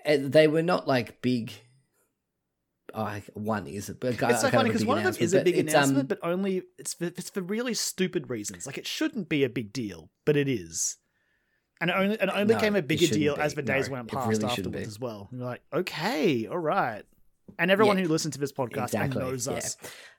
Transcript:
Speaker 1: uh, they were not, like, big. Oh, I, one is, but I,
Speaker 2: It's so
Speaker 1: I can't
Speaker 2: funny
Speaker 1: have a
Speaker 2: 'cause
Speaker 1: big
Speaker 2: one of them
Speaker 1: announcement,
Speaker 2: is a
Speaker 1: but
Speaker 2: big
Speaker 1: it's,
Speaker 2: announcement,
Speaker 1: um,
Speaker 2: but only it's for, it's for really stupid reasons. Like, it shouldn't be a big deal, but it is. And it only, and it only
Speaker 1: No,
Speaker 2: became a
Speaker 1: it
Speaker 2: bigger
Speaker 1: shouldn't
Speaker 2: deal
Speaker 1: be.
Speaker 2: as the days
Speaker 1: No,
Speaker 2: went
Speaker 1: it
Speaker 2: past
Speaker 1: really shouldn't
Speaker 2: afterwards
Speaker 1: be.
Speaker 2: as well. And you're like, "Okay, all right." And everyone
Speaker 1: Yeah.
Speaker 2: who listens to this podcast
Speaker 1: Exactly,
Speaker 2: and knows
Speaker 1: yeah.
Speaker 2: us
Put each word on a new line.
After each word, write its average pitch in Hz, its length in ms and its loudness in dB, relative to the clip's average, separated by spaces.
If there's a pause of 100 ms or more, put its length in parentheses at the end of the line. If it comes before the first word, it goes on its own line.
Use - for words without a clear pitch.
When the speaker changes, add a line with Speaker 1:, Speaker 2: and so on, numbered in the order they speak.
Speaker 1:
uh, 151 160 4
they 151 280 6
were 160 160 2
not, 180 240 0
like, 127 340 -2
big. 123 300 0 (1400)
Oh, 110 100 -6
I, 104 200 -6 (120)
one 104 340 -4
is, 98 200 -10 (120)
but 123 200 -2
I, 131 120 2
Speaker 2:
It's - 80 2
so 277 80 2
Speaker 1:
I - 20 2
can't - 40 4
Speaker 2:
funny - 20 6
Speaker 1:
have 233 100 4
a 220 60 2
Speaker 2:
'cause 214 80 0
Speaker 1:
big 214 80 2
Speaker 2:
one 285 100 2
of - 60 -2
them 370 80 2
Speaker 1:
announcement, - 140 -2
Speaker 2:
is 170 80 2
a - 20 4
Speaker 1:
but - 80 4
Speaker 2:
big 175 140 4
Speaker 1:
it's, 156 160 0
Speaker 2:
announcement, 139 260 4
Speaker 1:
um, 135 80 -2
Speaker 2:
but 147 160 -4
only 185 380 -2 (160)
it's - 160 -10
for, 170 100 -6
it's 175 260 -8
for 202 100 -6
really 214 340 -4
stupid 180 540 -2
reasons. 104 380 -8
Like, 139 120 -10
it - 100 -12
shouldn't 277 400 -4
be 143 160 2
a 127 40 2
big 110 240 -6
deal, 98 380 -8 (140)
but 147 120 4
it 143 120 4
is. 87 480 -4 (840)
And 170 100 0
it 180 60 0
only, 202 220 2
and 185 120 0
it 175 60 -6
only 220 160 4
Speaker 1:
No, 220 60 4
Speaker 2:
became 208 160 2
a 202 40 4
Speaker 1:
it 147 100 -2
Speaker 2:
bigger 160 180 2
Speaker 1:
shouldn't 151 140 2
Speaker 2:
deal 143 160 2
Speaker 1:
be. 151 60 -2
Speaker 2:
as 151 120 0
the 151 80 -4
days 135 260 0
Speaker 1:
No, 131 40 -8
Speaker 2:
went 123 160 -8
Speaker 1:
it - 60 -8
Speaker 2:
past 127 140 -2
Speaker 1:
really 110 200 2
shouldn't 90 260 -2
Speaker 2:
afterwards 98 140 -8
Speaker 1:
be. - 0 -
Speaker 2:
as 107 100 -12
well. 107 320 -10
And 127 100 -12
you're 123 80 -6
like, 123 140 -10 (100)
"Okay, 170 760 0
all 143 100 -6
right." 151 460 -2 (540)
And 175 120 2
everyone 202 280 6
Speaker 1:
Yeah. 190 60 2
Speaker 2:
who 165 60 0
listens 156 240 2
to 139 60 -10
this 135 120 0
podcast 127 340 -4
Speaker 1:
Exactly, 131 360 0
Speaker 2:
and 131 80 -4
knows 127 160 -4
Speaker 1:
yeah. - 80 -4
Speaker 2:
us - 220 -6 (420)